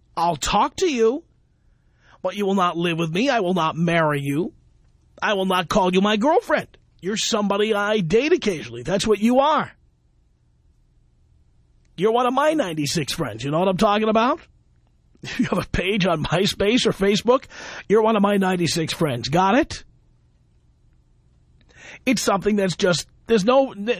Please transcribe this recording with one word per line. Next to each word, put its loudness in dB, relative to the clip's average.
I'll 0
talk 0
to 0
you. 0
But -6
you -2
will 0
not 0
live 0
with -2
me. 0
I 2
will 0
not 0
marry 2
you. -4
I 0
will -2
not 0
call 2
you 4
my 2
girlfriend. 0
You're -4
somebody 0
I 0
date 2
occasionally. -2
That's -2
what 2
you 4
are. 2
You're 2
one 2
of 0
my 2
ninety-six -4
friends. -8
You -4
know 0
what 2
I'm 0
talking 2
about? 0
<laughs> -20
You 0
have -4
a -6
page -2
on -2
MySpace 0
or 2
Facebook. 0
You're 4
one 2
of 2
my 2
ninety-six -2
friends. -4
Got 2
it? -2
It's 0
something 0
that's 0
just, 0
there's 2
no, 4